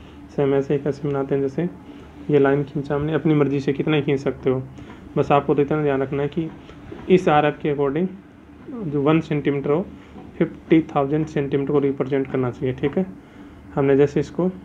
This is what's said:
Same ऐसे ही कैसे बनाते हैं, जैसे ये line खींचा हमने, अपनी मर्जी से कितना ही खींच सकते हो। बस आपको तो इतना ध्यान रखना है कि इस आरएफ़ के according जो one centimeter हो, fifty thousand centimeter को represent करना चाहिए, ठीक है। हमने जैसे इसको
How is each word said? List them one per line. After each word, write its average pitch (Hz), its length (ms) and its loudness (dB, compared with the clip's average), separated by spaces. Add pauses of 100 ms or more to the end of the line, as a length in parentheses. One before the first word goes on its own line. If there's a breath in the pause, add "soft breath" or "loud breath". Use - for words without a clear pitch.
(360 loud breath)
Same 139 180 2
ऐसे 139 200 0
ही 139 60 0
कैसे 143 280 -4
बनाते 139 260 -2
हैं, 139 80 0
जैसे 139 260 -2 (600 loud breath)
ये 147 80 6
line 139 260 4
खींचा 143 300 -4
हमने, 147 180 -2
अपनी 156 220 2
मर्जी 143 260 2
से 139 120 0
कितना 147 240 0
ही 143 60 2
खींच 139 180 0
सकते 135 300 -2
हो। 131 120 0 (540 loud breath)
बस 147 160 2
आपको 143 220 4
तो 143 80 4
इतना 151 200 0
ध्यान 139 200 0
रखना 139 200 -2
है 143 60 -2
कि 160 200 -4 (640 loud breath)
इस 180 180 6
आरएफ़ 147 280 4
के 147 180 -2
according 143 320 0 (800)
जो 143 180 -2
one 156 180 4
centimeter 143 500 -2
हो, 165 140 0 (540 loud breath)
fifty - 480 2
thousand 151 400 0
centimeter 139 460 -2
को 147 60 2
represent 135 540 0
करना 127 180 0
चाहिए, 127 240 -4
ठीक 143 240 -2
है। 190 80 0 (680 loud breath)
हमने 139 220 4
जैसे 143 240 4
इसको 170 300 -2 (140)